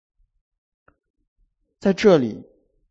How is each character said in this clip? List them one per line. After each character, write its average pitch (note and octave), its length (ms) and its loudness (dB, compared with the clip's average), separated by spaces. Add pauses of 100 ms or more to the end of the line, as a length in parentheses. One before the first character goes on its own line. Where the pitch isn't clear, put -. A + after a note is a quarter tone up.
(1800)
在 G3 140 -2
这 F#3 240 2
里， A#2 260 -6 (480)